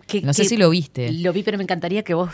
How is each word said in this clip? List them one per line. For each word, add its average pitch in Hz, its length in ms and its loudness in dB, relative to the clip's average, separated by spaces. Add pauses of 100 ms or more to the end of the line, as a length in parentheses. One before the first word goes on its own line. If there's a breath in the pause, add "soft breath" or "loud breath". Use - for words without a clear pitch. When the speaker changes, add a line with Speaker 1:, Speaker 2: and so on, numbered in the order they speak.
Speaker 1:
Que, 202 160 -2
Speaker 2:
No 143 100 2
sé 170 120 4
Speaker 1:
que 196 40 4
Speaker 2:
si 233 80 0
lo 185 140 6
viste. 151 420 -2
Speaker 1:
Lo 170 220 0
vi, 202 80 -2
pero 208 160 -2
me 196 60 -6
encantaría 180 400 -2
que 180 100 -2
vos, 170 200 0